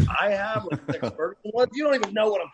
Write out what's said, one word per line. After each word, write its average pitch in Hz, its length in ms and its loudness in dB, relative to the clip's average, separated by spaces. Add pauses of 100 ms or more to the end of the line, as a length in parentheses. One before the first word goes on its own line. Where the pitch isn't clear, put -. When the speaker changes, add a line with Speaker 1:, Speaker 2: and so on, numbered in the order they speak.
(200)
Speaker 1:
I 202 120 2
have, 202 340 -2
like 151 200 -6
Tex 143 240 -4
Speaker 2:
<laughs> - 60 -14
Speaker 1:
Ferguson 185 380 -6
was, 247 180 4
you 285 120 -4
don't 285 100 4
even 208 180 -2
know 214 180 2
what 196 120 0
I'm 156 120 -10